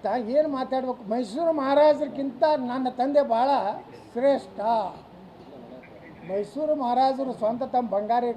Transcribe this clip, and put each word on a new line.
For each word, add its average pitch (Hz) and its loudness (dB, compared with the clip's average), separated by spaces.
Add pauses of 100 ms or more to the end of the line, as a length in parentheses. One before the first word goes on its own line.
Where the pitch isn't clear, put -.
ತಾ 196 -2 (240)
ಏನು 311 4
ಮಾತಾಡ್ಬೇಕು? 254 -4
ಮೈಸೂರು 254 -2
ಮಹಾರಾಜರಿಗಿಂತ 277 2 (260)
ನನ್ನ 254 -2 (120)
ತಂದೆ 285 4
ಭಾಳ 240 2 (640)
ಶ್ರೇಷ್ಠ. 262 0 (1700)
ಮೈಸೂರು 226 -2
ಮಹಾರಾಜರು 254 0
ಸ್ವಂತ 233 -2 (100)
ತಮ್ಮ 247 2
ಬಂಗಾರ 220 0 (140)